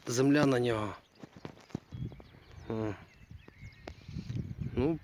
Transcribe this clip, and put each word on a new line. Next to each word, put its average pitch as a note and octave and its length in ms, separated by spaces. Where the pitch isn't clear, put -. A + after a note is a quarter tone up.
земля C#3 400
на C3 140
нього. A2 340
О. A2 260
Ну, D3+ 320